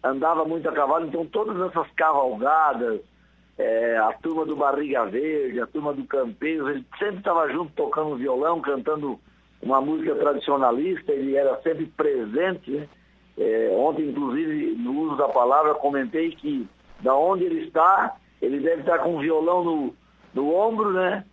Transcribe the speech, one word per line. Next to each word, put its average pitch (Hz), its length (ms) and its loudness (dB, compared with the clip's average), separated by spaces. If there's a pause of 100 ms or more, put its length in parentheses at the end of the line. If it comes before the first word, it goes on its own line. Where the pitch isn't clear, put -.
andava 156 420 2
muito 165 220 -4
a 151 40 -2
cavalo, 147 360 0
então 165 180 -6
todas 208 340 -4 (100)
essas 165 260 -2
cavalgadas, 135 1040 2 (580)
é, 113 400 0
a 110 240 2
turma 160 240 -2
do 151 100 -4
Barriga 139 500 0
Verde, 131 560 -2
a 110 60 -4
turma 147 260 -4
do 135 120 -6
Campeiro, 139 640 -2
ele 135 160 -6 (120)
sempre 202 240 -4
tava 165 300 2
junto 156 220 -4
tocando 151 420 -2
violão, 139 460 0
cantando 143 580 -4 (420)
uma 135 200 2
música 156 340 -2
tradicionalista, 143 960 2
ele 139 240 0
era 135 260 2
sempre 160 240 -2
presente, 143 840 -2
né? 147 160 -6 (500)
É, 110 400 2
ontem, 151 320 2
inclusive, 143 680 -2
no 123 140 -4 (100)
uso 151 160 -2
da 139 120 2
palavra, 139 460 4
comentei 143 560 -2
que 139 360 -6 (340)
da 127 140 4
onde 175 300 2
ele 160 200 -2
está, 185 500 4 (260)
ele 135 180 -2
deve 165 220 0
estar 170 180 2
com 170 160 -2
o 151 40 -4
violão 160 440 2
no, 156 320 -2 (380)
no 143 220 0
ombro, 214 380 2
né? 185 400 0